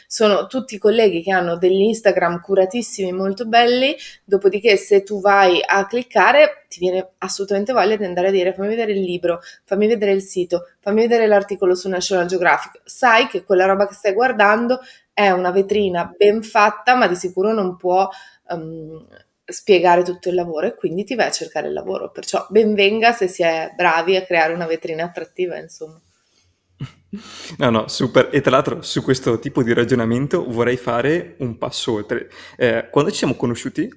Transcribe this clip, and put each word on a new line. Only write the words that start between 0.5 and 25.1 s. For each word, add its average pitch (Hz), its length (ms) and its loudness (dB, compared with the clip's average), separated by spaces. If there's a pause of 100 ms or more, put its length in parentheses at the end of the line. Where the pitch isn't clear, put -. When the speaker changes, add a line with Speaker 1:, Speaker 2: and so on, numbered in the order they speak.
Speaker 1:
colleghi 208 440 2
che 190 120 -2
hanno 175 240 0
degli 185 240 2
Instagram 180 580 0
curatissimi, 190 720 -2
molto 196 340 -4
belli, 240 480 2 (300)
dopodiché 196 540 2
se 196 260 2
tu 202 160 -8
vai 196 420 4
a 196 240 0
cliccare 247 840 2
ti - 100 -20
viene 185 380 -4
assolutamente 196 560 -4
voglia 208 240 2
di 208 80 -6
andare 180 240 0
a - 20 2
dire: 185 220 2
"Fammi 196 160 -6
vedere 220 240 -2
il 196 80 -2
libro, 175 400 -4 (240)
fammi 202 220 0
vedere 208 260 0
il 196 80 0
sito, 175 480 -6 (100)
fammi 214 220 0
vedere 233 260 2
l'articolo 196 480 2
su 185 140 -6
National 180 380 -2
Geographic." 175 580 0
Sai 240 420 2
che 180 160 -8
quella 185 220 2
roba 196 200 2
che 196 80 -6
stai 202 200 -2
guardando 233 640 2 (340)
è 202 180 2
una 180 200 0
vetrina 190 640 -2
ben 208 280 4
fatta, 214 520 2
ma 233 120 4
di 175 80 -2
sicuro 185 360 -2
non 185 240 -2
può, 180 320 0 (420)
ehm, 160 580 -12 (400)
spiegare 180 560 4
tutto 180 260 -6
il 175 60 -2
lavoro, 170 320 -4
e 240 80 -8
quindi 180 280 -6
ti 240 120 -8
vai 202 120 0
a 151 40 -8
cercare 156 360 -8
il 147 60 -6
lavoro. - 380 -8
Perciò - 380 -8
ben 214 240 4
venga 214 380 2
se 208 160 0
si 180 160 -4
è 160 320 -2
bravi 170 400 2
a 185 80 0
creare 170 300 0
una 170 120 -6
vetrina 160 380 -6
attrattiva, 170 540 -8